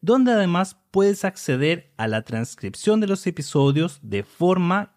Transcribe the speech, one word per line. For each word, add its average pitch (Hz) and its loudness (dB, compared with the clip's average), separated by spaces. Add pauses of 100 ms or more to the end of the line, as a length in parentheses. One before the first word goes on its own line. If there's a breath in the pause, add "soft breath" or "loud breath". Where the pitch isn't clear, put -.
donde 247 4
además 185 0
puedes 196 2
acceder 160 -2
a 113 -2
la 110 -2
transcripción 117 -4
de 214 0
los 196 -4
episodios 147 0
de 101 -6
forma 180 0